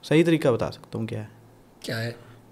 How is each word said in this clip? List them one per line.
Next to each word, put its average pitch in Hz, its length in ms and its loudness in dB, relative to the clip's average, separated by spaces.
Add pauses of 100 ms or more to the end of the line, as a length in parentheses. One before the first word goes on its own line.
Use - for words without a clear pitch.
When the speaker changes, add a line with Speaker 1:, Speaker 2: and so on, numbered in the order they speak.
Speaker 1:
सही 160 200 4
तरीका 156 280 2
बता 113 180 0
सकता - 280 -12
हूँ 110 100 -4
क्या 107 140 -8
है। 104 100 -14 (520)
Speaker 2:
क्या - 140 -6
है? 117 180 -6 (360)